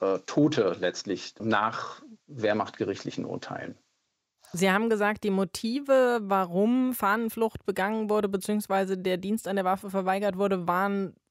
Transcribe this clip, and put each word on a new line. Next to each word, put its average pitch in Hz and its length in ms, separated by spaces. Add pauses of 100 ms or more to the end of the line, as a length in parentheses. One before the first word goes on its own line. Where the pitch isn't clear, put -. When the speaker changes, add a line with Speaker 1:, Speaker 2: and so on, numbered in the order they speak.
Speaker 1:
äh, 95 260
Tote 120 520
letztlich 92 600
nach 110 600 (240)
wehrmachtgerichtlichen 107 1000
Urteilen. - 520 (760)
Speaker 2:
Sie 185 180
haben 208 180
gesagt, 208 360
die 208 60
Motive, 240 920
warum 202 720
Fahnenflucht 220 720
begangen 208 420
wurde, 208 200
beziehungsweise 196 680
der 180 220
Dienst 202 280
an 196 100
der 196 80
Waffe 190 260
verweigert 190 480
wurde, 190 280
waren 190 480 (160)